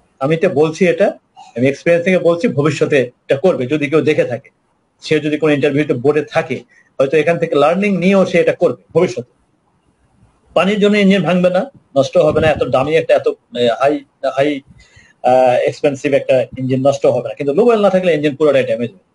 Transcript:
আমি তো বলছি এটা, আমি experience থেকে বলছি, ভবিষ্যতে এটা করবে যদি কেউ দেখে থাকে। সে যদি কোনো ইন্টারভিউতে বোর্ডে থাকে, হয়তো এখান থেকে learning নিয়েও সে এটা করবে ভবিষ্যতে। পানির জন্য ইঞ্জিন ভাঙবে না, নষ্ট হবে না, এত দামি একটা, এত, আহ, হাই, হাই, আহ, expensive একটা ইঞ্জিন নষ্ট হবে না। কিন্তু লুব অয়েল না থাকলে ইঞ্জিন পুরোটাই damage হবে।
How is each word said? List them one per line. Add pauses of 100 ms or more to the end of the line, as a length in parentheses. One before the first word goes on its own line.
(200)
আমি
তো
বলছি
এটা, (380)
আমি
experience
থেকে
বলছি,
ভবিষ্যতে
এটা
করবে
যদি
কেউ
দেখে
থাকে। (520)
সে
যদি
কোনো
ইন্টারভিউতে
বোর্ডে
থাকে, (360)
হয়তো
এখান
থেকে
learning
নিয়েও
সে
এটা
করবে (100)
ভবিষ্যতে। (1200)
পানির
জন্য
ইঞ্জিন
ভাঙবে
না, (260)
নষ্ট
হবে
না,
এত
দামি
একটা,
এত,
আহ, (440)
হাই, (300)
হাই, (600)
আহ,
expensive
একটা
ইঞ্জিন
নষ্ট
হবে
না।
কিন্তু
লুব
অয়েল
না
থাকলে
ইঞ্জিন
পুরোটাই
damage
হবে।